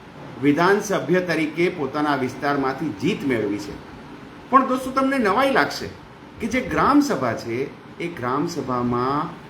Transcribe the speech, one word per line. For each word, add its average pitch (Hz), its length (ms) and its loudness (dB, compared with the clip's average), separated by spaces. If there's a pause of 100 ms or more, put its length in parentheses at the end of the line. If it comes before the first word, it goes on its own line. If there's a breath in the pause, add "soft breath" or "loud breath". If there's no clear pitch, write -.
(420)
વિધાનસભ્ય 175 800 2
તરીકે 165 480 0
પોતાના 147 460 -2
વિસ્તારમાંથી 135 880 -2
જીત 151 260 0
મેળવી 104 300 0
છે. 95 160 -10 (760)
પણ 262 180 6
દોસ્તો, 254 240 -2
તમને 269 260 2
નવાઈ 202 340 2
લાગશે 143 380 0 (500)
કે 226 80 -4
જે 247 140 -2
ગ્રામ 214 400 6
સભા 131 320 0
છે 113 240 -6 (420)
એ 170 80 -4
ગ્રામ 131 400 0
સભામાં 127 840 0 (160)